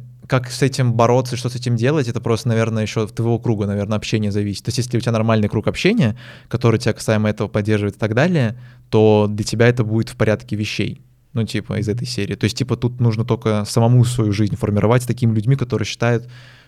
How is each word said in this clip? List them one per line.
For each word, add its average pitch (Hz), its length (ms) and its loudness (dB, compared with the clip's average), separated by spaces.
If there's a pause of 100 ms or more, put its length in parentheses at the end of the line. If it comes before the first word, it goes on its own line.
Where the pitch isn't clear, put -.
(280)
как 123 240 0
с - 100 -10
этим 131 320 2
бороться, 120 440 2
что 127 120 -4
с 123 60 -6
этим 120 220 -2
делать, 131 320 0
это 113 120 -6
просто, 117 280 -2
наверное, 110 340 0
ещё 110 200 -2
от 104 120 -6
твоего 117 240 0
круга, 107 280 0
наверное, 101 300 -2
общения 104 340 -2
зависит. 101 340 -4
То - 40 -4
есть, 117 100 -4
если 123 180 -2
у 110 40 0
тебя 117 120 -2
нормальный 110 360 2
круг 110 180 -2
общения, 160 500 0 (320)
который 113 300 2
тебя 113 140 0
касаемо 107 360 0
этого 107 180 -4
поддерживает 104 480 0
и - 40 -20
так 110 160 -2
далее, 135 400 2 (340)
то 107 400 6
для 104 160 -4
тебя 113 220 2
это 120 180 2
будет 110 240 0
в - 80 -16
порядке 107 400 0
вещей. 107 440 -4 (320)
Ну, 113 120 -2
типа, 101 340 -4
из 104 80 -2
этой 120 180 -2
серии. 101 300 -6
То - 80 -2
есть, 107 140 0
типа, 120 180 -2
тут 123 240 -4
нужно 113 240 0
только 110 420 0
самому 117 380 4
свою 110 300 0
жизнь 101 240 0
формировать 104 460 2
с - 20 -8
такими 113 280 0
людьми, 113 220 2
которые 110 300 -2
считают, 120 420 -2 (400)